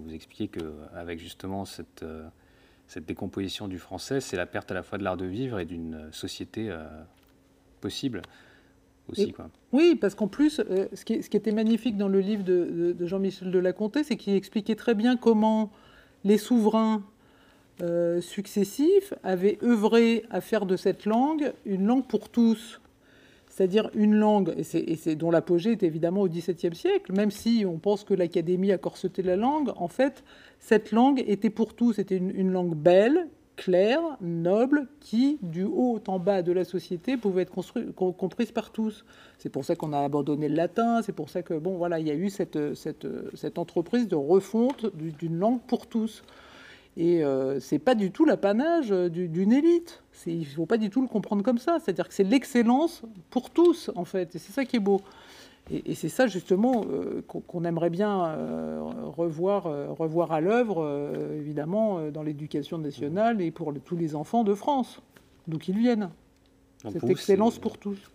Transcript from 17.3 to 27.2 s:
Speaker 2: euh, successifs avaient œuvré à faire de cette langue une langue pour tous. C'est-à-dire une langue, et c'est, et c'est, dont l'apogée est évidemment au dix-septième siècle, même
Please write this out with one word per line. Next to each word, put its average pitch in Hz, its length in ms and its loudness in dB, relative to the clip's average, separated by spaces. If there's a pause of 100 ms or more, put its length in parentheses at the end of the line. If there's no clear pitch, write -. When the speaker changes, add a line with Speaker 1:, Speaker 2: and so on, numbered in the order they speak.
Speaker 2:
euh, 170 380 0
successifs 208 920 2 (120)
avaient 190 400 2
œuvré 233 680 4
à 185 100 -2
faire 208 260 -2
de 185 100 2
cette 180 280 -2
langue 269 480 0 (120)
une 190 200 -2
langue 254 220 2
pour - 220 -4
tous. 226 520 0 (680)
C'est-à-dire 196 440 2
une 214 200 4
langue, 208 420 4
et 160 60 -4
c'est, 165 160 -2
et - 160 -2
c'est, 156 220 -2
dont 165 160 0
l'apogée 175 400 2
est 220 100 0
évidemment 170 380 0
au 190 80 2
dix-septième 170 460 -4
siècle, 381 380 -2
même 202 200 2